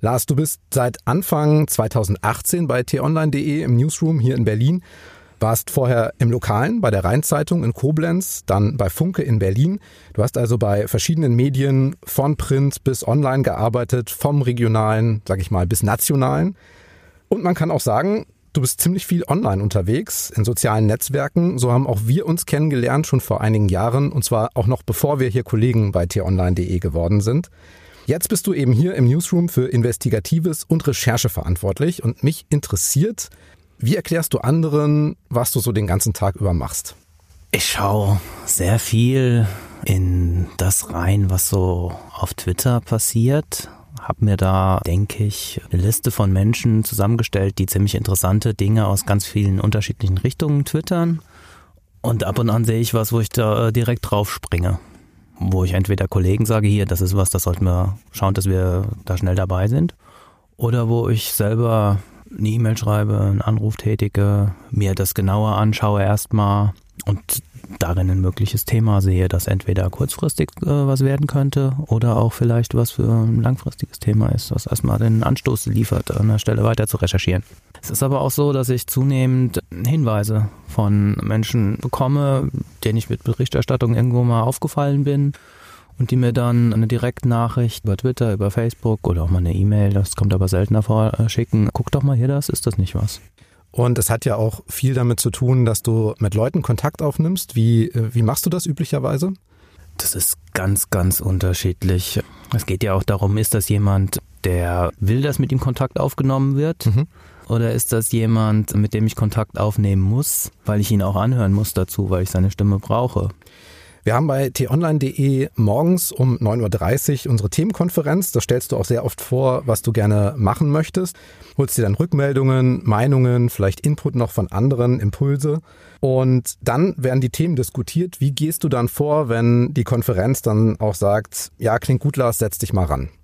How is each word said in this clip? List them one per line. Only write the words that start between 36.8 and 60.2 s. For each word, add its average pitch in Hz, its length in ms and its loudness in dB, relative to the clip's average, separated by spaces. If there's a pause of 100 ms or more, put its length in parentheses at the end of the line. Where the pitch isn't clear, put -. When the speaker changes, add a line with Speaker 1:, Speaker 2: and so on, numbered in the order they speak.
Speaker 2:
Ich - 140 -2
schaue 101 560 0 (240)
sehr 98 320 0
viel 120 680 2 (360)
in 90 640 2 (120)
das - 360 -2
rein, 92 380 2
was 90 180 0
so 90 440 0 (200)
auf - 220 -8
Twitter 120 440 0
passiert. 117 880 -2 (300)
Hab - 220 -6
mir 101 160 2
da, 95 480 2
denke 98 380 0
ich, - 380 -6 (100)
eine 90 100 2
Liste 113 300 0
von 101 200 2
Menschen 107 520 2
zusammengestellt, 104 760 0
die 95 80 0
ziemlich 98 300 0
interessante 101 580 0
Dinge 107 340 2
aus 98 200 -2
ganz 101 180 0
vielen 101 340 0
unterschiedlichen 101 600 0
Richtungen 143 440 0
twittern. 170 560 -2 (840)
Und 113 220 0
ab 95 140 -2
und 117 140 2
an 113 140 2
sehe 113 140 2
ich 117 140 0
was, 110 180 0
wo 117 80 2
ich 110 100 -2
da, 113 400 2
äh, 110 40 -4
direkt 120 360 0
drauf 104 220 0
springe. 87 480 -2 (580)
Wo 92 280 0
ich 90 80 -2
entweder 95 340 0
Kollegen 98 380 2
sage, 107 240 2
„Hier, 101 160 2
das 90 160 -2
ist 92 160 0
was, 92 120 2
das 92 140 -2
sollten 90 220 0
wir 92 320 2 (160)
schauen, 98 220 0
dass 101 100 -2
wir 92 400 0 (180)
da 92 140 -4
schnell 92 180 0
dabei 92 320 0
sind.“ 151 280 2 (600)